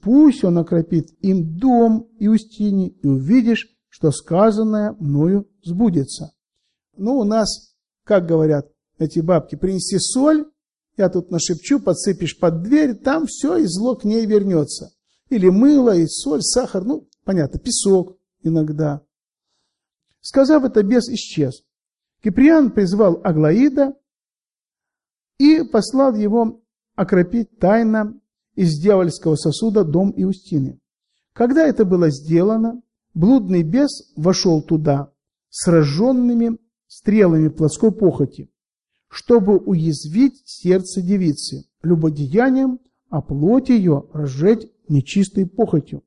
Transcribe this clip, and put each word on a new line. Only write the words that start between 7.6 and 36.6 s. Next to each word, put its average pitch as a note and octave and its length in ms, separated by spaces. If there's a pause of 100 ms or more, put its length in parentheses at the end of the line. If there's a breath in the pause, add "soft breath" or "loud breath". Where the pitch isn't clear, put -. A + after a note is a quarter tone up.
как F#3+ 220
говорят D#3 460 (260)
эти D#3+ 220
бабки, D#3+ 360
«Принеси F#3 440
соль, D4+ 500 (480)
я F#3+ 120
тут F3+ 200
нашепчу, F3 500
подсыпешь F#3 600
под E3 240
дверь, C4 320
там C#4+ 320
все, E4 300
и D#4 100
зло G#3 280
к - 100
ней A3 200
вернется». G3 640 (400)
Или F#3 200
мыло, B3 460
и E3 120
соль, C#4 340
сахар, G3+ 420
ну, C#4+ 240 (180)
понятно, D#3 340
песок F#3+ 580 (240)
иногда. D#3 600 (1160)
Сказав C4+ 440
это, A3 180
бес A#3+ 280
исчез. D3+ 540 (600)
Киприан C4+ 480
призвал G3 520
Аглаида B3 720 (1400)
и D#4 240
послал B3+ 540
его A3 480 (320)
окропить F#3 640
тайно G#3+ 600 (360)
из E3+ 220
дьявольского E3+ 600
сосуда G3+ 480
дом F3+ 320
Иустины. F3 640 (500)
Когда C4+ 340
это A#3 200
было F3 240
сделано, F#3+ 720 (320)
блудный F#3 500
бес B3+ 540
вошел E3+ 440
туда D3+ 520 (340)
сраженными A#3 1120 (300)